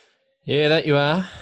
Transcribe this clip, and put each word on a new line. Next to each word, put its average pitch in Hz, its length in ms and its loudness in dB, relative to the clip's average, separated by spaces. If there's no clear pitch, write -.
Yeah, 147 240 0
that 156 180 0
you 143 80 2
are. 151 320 0